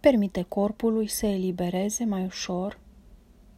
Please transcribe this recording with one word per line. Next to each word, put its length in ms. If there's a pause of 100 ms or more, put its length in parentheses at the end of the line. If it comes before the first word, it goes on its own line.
permite 420
corpului 640
să 200
elibereze 760
mai 200
ușor 540 (800)